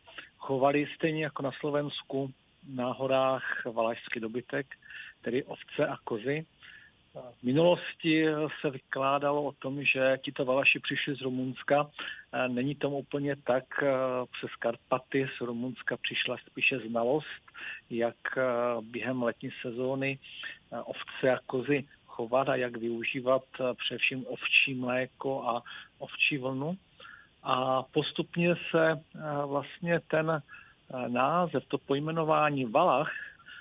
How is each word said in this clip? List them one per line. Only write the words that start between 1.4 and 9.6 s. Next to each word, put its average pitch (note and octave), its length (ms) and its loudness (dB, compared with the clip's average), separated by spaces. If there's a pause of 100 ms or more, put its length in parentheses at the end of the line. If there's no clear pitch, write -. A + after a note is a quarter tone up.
na C3+ 100 -2
Slovensku C#3 800 -2 (360)
na B2+ 240 -2
horách C3 720 0
valašský A#2 560 -2
dobytek, A#2+ 460 -4 (560)
tedy A#2+ 220 -2
ovce - 420 -4
a C#3 180 -2
kozy. C3+ 400 -4 (960)
V - 20 -20
minulosti D#3+ 840 4 (340)
se D3+ 100 0
vykládalo C#3 720 0
o C#3 100 -2
tom, C#3 320 -6